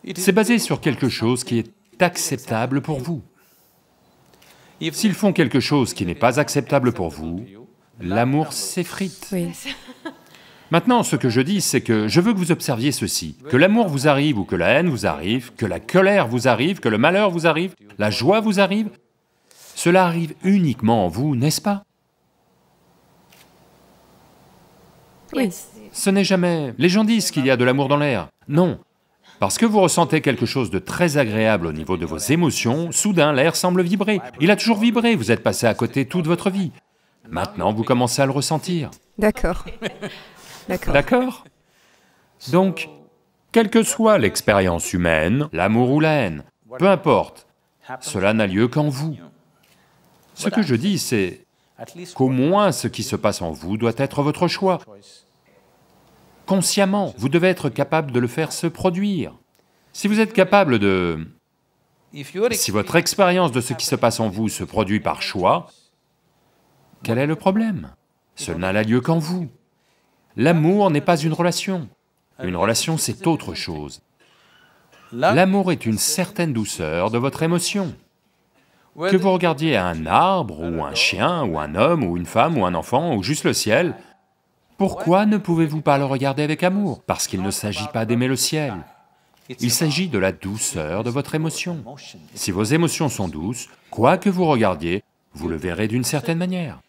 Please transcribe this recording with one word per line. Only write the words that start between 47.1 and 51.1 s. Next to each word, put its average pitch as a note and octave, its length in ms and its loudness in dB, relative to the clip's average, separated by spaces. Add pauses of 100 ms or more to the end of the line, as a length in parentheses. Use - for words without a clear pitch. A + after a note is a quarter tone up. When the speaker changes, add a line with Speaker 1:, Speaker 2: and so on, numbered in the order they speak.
Speaker 1:
cela G2+ 320 0
n'a A2 140 2
lieu G2+ 200 2
qu'en D3+ 220 0
vous. C#3+ 260 -6 (1160)
Ce - 160 -4
que G#3+ 140 0
je C#3 120 0
dis, F3 220 0
c'est G2 480 -2 (720)